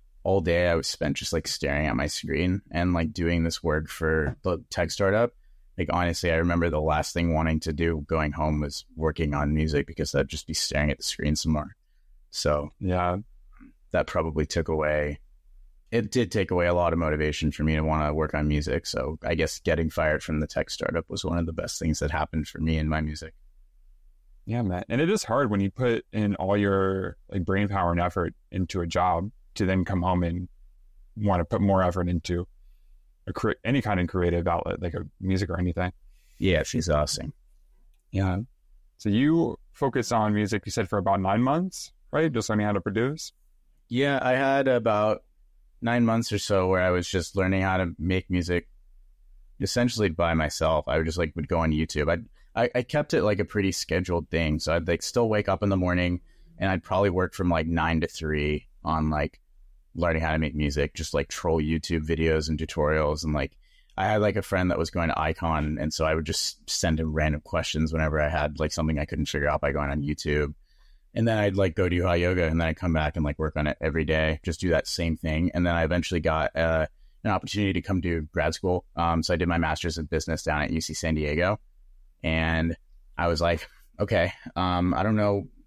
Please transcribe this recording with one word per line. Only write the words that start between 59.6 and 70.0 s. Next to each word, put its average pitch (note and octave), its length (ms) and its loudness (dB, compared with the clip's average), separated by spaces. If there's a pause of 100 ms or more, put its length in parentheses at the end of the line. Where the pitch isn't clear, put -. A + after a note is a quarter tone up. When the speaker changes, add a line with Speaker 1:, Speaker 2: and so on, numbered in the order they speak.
Speaker 1:
learning D#2+ 280 0
how D#2 100 0
to D#2 60 2
make D2 160 -2
music, D2 400 0
just, - 180 -8
like, C#2+ 160 0
troll E2 320 0
YouTube D#2 460 -2
videos D#2+ 420 0
and D#2 100 -2
tutorials. D2+ 640 0
And, D2+ 100 -2
like, C#2 240 -4 (400)
I F#2+ 80 0
had, G#2+ 160 2
like, G#2 140 2
a G2+ 60 -2
friend F2+ 280 0
that - 80 0
was E2 120 0
going E2+ 180 -2
to - 120 -2
icon, D#2 580 0
and D#2 140 -2
so D#2 140 0
I D#2 80 2
would E2 100 0
just - 460 -6
send D#2+ 280 0
him D#2+ 140 -2
random D2+ 300 0
questions D#2+ 500 -2
whenever D#2 260 0
I D2+ 120 2
had, D2+ 280 -2
like, D#2 140 -2
something D#2 260 0
I D2 60 -2
couldn't D2+ 220 -4
figure D2 240 0
out D2+ 100 0
by C#2+ 120 0
going C#2+ 180 -2
on D2 100 -2